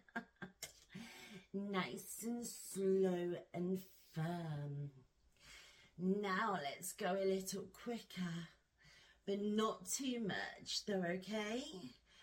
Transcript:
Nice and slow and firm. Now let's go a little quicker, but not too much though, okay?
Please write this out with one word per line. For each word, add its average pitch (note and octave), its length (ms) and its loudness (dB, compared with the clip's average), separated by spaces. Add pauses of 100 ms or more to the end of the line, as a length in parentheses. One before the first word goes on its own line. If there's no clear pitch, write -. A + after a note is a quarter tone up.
(1500)
Nice G3 680 -2
and A#3+ 220 -2
slow F#3 880 4 (200)
and F#3 280 0 (320)
firm. D3+ 760 -2 (1080)
Now G3 640 4
let's C#3+ 300 -4
go F#3+ 220 0
a G3 120 4
little F#3+ 400 2 (180)
quicker, F3+ 640 -4 (760)
but G3+ 160 2
not G#3+ 480 2
too B3+ 380 0
much - 580 -2
though, F#3+ 180 2 (120)
okay? G#3+ 480 0 (600)